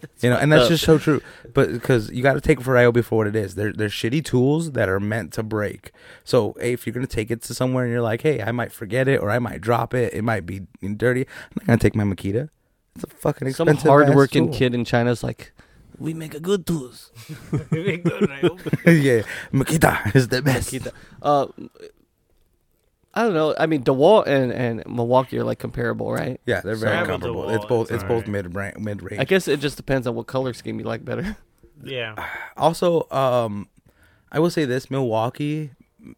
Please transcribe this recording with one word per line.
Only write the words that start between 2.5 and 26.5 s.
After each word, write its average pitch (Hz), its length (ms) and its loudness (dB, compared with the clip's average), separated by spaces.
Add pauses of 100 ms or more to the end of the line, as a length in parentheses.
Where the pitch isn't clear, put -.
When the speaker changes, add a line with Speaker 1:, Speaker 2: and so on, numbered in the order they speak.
Speaker 1:
for 127 120 0
Ryobi 120 300 6
for 113 160 0
what 107 80 2
it 104 80 -4
is. 98 200 -4
They're, 104 180 -2
they're 107 160 -2
shitty 120 360 -2
tools 143 460 2
that 120 180 0
are 95 100 0
meant 104 340 -4
to 113 100 -6
break. 107 480 -6 (320)
So 107 360 0
if 120 260 -4
you're 113 80 -6
gonna 127 140 -6
take 113 240 -4
it 117 120 -6
to - 100 -10
somewhere 127 320 -2
and 120 80 -2
you're 120 80 0
like, 117 200 -2
"Hey, 143 200 0
I 101 100 -4
might 120 200 -4
forget 120 360 -4
it 135 140 4
or 104 100 -2
I 117 80 2
might 98 220 -6
drop 117 320 0
it, 123 200 0
it 90 100 -4
might 107 220 -2
be 92 160 -8 (360)
dirty," 123 240 0
I'm - 360 -12
not - 100 -12
gonna 117 120 6
take 104 160 2
my 107 80 0
Makita. 101 460 -4 (460)
It's - 80 -14
a - 40 -8
fucking - 460 -4
Speaker 2:
Some 165 160 -2
Speaker 1:
expensive 151 160 2
ass 151 40 6
Speaker 2:
hardworking 139 580 6
Speaker 1:
tool. 156 80 -6
Speaker 2:
kid 123 200 2
in 120 80 -2
China's 120 400 0
like, - 300 -10 (460)
"We 156 140 -6
make 156 200 -12
a 151 60 -12
good 175 260 -2
tools." 139 460 -6 (260)
Speaker 3:
<laughs> - 340 -6
We 160 120 0
make 175 200 -2
good 175 200 -2
Ryobi. 160 800 2
Speaker 1:
<laughs> - 20 4
Yeah, 123 180 4 (320)
Makita 135 640 2
is 127 120 4
the 127 140 -2
best. 135 320 0
Speaker 2:
Makita. 123 180 -8 (300)
Uh, 143 260 2 (1700)
I 220 100 -2
don't 226 100 0
know. 156 240 0
I 156 80 0
mean, 156 180 0
DeWalt 156 440 6
and, 135 240 2
and 117 340 -4
Milwaukee 120 540 0
are, 117 40 -2
like, 117 140 -4
comparable, 117 540 -6
right? 127 340 -6
Speaker 1:
Yeah, 101 160 -2